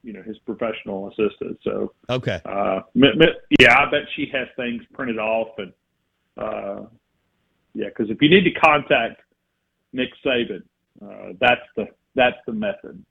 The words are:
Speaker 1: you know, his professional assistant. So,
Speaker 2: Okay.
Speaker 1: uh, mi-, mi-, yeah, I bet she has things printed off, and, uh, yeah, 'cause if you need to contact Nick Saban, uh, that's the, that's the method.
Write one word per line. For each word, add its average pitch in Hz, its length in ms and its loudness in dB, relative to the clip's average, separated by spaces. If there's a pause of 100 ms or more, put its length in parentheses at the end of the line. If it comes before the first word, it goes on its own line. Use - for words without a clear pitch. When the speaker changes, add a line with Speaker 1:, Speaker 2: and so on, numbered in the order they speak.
Speaker 1:
you 113 120 -16
know, 92 80 -18
his 107 180 -14
professional 107 680 -8
assistant. 101 540 -4
So, 101 300 -4 (160)
Speaker 2:
Okay. 120 360 -2
Speaker 1:
uh, 98 360 -2 (120)
mi-, 123 240 6
mi-, 160 100 8 (320)
yeah, 123 180 10
I 143 140 2
bet 147 120 -2 (120)
she - 160 -6
has 127 240 -6
things 120 260 -8 (120)
printed 117 260 -6
off, 110 380 -2
and, 95 160 -12 (640)
uh, 107 480 -8 (880)
yeah, 104 160 -6
'cause 110 200 -6
if 110 120 -4
you 151 80 4
need 185 160 6
to 165 120 0
contact 143 640 2 (720)
Nick 127 200 -4 (140)
Saban, 117 380 -2 (420)
uh, 101 360 -16
that's 123 340 2
the, 107 120 -4 (280)
that's 123 300 4
the 120 80 -6
method. - 580 -6